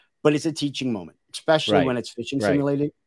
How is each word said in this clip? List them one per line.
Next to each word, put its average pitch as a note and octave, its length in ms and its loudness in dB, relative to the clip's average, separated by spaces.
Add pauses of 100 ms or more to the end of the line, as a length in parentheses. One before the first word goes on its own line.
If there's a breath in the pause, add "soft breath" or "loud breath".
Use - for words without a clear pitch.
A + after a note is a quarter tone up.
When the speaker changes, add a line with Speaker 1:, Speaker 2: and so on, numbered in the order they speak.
(240 soft breath)
Speaker 1:
But D3+ 100 6
it's D3+ 120 -2
a D#3+ 80 -2
teaching C3+ 400 -4
moment, F2+ 240 -10 (160)
especially - 460 0
Speaker 2:
Right. F2 60 4
Speaker 1:
when B2 120 0
it's - 160 -8
phishing A#2+ 280 -6
Speaker 2:
Right. G#2 120 4
Speaker 1:
simulated. C#3+ 400 0 (140)